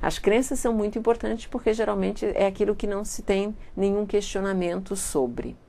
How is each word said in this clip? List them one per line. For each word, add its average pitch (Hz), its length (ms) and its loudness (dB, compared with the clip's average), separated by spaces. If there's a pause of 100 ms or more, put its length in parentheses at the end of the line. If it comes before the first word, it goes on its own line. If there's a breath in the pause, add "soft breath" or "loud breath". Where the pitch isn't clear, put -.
As - 180 0
crenças 247 400 2
são 233 140 2
muito 214 260 0
importantes 226 460 0
porque 233 280 0
geralmente 208 520 0
é 196 220 2
aquilo 202 280 0
que 208 120 -2
não 202 180 -2
se - 160 -8
tem 202 340 0 (220 loud breath)
nenhum 196 280 2
questionamento 190 880 -2
sobre. 120 640 -2 (140)